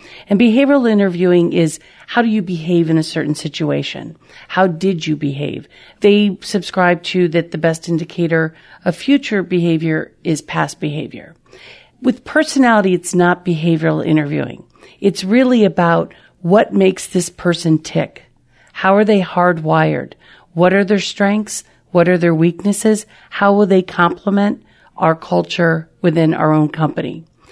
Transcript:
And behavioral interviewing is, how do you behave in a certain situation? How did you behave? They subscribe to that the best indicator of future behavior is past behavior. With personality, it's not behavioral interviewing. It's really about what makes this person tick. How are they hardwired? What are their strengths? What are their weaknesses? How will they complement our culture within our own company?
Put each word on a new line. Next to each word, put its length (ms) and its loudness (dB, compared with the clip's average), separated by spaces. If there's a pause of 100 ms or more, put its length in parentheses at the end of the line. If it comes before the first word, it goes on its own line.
(280)
And 120 2
behavioral 500 2
interviewing 640 2
is, 260 0 (280)
how 140 0
do 60 0
you 140 0
behave 480 0
in 80 2
a 60 2
certain 320 -4
situation? 840 -6 (320)
How 180 2
did 400 -2
you 80 0
behave? 520 -6 (340)
They 400 4
subscribe 640 -2
to 260 0
that 220 -2
the 60 -6
best 300 -2
indicator 680 -2 (300)
of 120 -2
future 480 -2
behavior 720 -2 (100)
is 180 -2
past 380 -8
behavior. 560 -10 (680)
With 240 -2
personality, 680 2
it's 220 -4
not 300 2
behavioral 600 0
interviewing. 600 -2 (340)
It's 240 -2
really 400 2
about 500 0 (280)
what 300 2
makes 360 0
this 200 -2
person 500 0
tick. 460 -6 (480)
How 240 0
are 80 4
they 160 4
hardwired? 960 0 (400)
What 200 2
are 120 2
their 120 0
strengths? 680 -4 (260)
What 160 4
are 100 2
their 160 2
weaknesses? 720 0 (240)
How 240 2
will 120 4
they 160 4
complement 800 -2 (320)
our 200 0
culture 760 -2 (120)
within 320 2
our 200 0
own 160 2
company? 560 -6 (260)